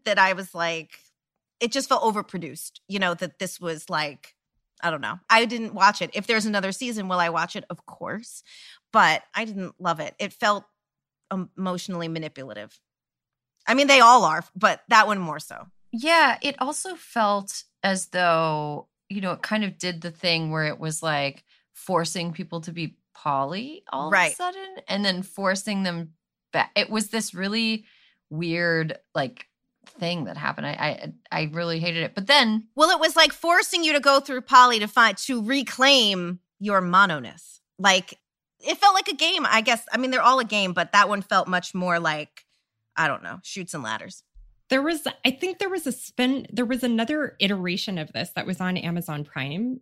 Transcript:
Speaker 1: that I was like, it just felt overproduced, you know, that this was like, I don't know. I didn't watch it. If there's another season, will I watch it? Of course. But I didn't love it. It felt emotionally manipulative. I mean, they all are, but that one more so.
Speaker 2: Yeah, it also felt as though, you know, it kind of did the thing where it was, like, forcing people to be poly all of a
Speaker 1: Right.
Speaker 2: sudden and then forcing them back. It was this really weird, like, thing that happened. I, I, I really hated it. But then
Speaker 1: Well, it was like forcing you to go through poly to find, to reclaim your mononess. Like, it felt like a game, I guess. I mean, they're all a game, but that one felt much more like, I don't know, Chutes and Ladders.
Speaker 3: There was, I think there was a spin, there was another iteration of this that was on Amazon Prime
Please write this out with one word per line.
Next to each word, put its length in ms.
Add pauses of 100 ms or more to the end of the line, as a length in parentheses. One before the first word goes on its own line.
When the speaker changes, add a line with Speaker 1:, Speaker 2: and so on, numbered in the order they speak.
Speaker 1:
that 140
I 140
was 220
like, 380 (680)
it 140
just 160
felt 140
overproduced, 880
you 100
know, 160
that 240
this 220
was 300
like, 440 (480)
I 80
don't 120
know. 260
I 160
didn't 300
watch 260
it. 140
If 120
there's 200
another 260
season, 340
will 140
I 80
watch 260
it? 140
Of 160
course. 580 (520)
But 280 (120)
I 100
didn't 340
love 220
it. 180
It 140
felt 320 (680)
emotionally 760
manipulative. 720 (880)
I 60
mean, 120
they 140
all 240
are, 180 (140)
but 320
that 180
one 140
more 180
so. 280 (260)
Speaker 2:
Yeah, 480
it 200
also 340
felt 720 (180)
as 240
though, 840 (200)
you 120
know, 120
it 100
kind 220
of 140
did 220
the 100
thing 400
where 160
it 120
was, 240
like, 420 (280)
forcing 600
people 300
to 100
be 240 (180)
poly 760
all 160
of 40
a 40
Speaker 1:
Right. 200
Speaker 2:
sudden 400 (120)
and 160
then 180
forcing 600
them 320 (380)
back. 220
It 160
was 200
this 240
really 500 (460)
weird, 680 (160)
like, 340 (380)
thing 380
that 120
happened. 300
I, 460 (200)
I, 80
I 120
really 280
hated 240
it. 100
But 120
then 480
Speaker 1:
Well, 160
it 100
was 160
like 160
forcing 500
you 120
to 60
go 200
through 220
poly 360
to 80
find, 320
to 240
reclaim 960 (220)
your 200
mononess. 800 (180)
Like, 400 (420)
it 180
felt 160
like 140
a 60
game, 340
I 140
guess. 300
I 40
mean, 140
they're 120
all 160
a 60
game, 300
but 180
that 160
one 140
felt 260
much 260
more 240
like, 460 (520)
I 120
don't 140
know, 200
Chutes 320
and 80
Ladders. 400 (480)
Speaker 3:
There 120
was, 240 (180)
I 80
think 260
there 100
was 180
a 60
spin, 600
there 120
was 200
another 560
iteration 580
of 140
this 180
that 160
was 140
on 160
Amazon 480
Prime 580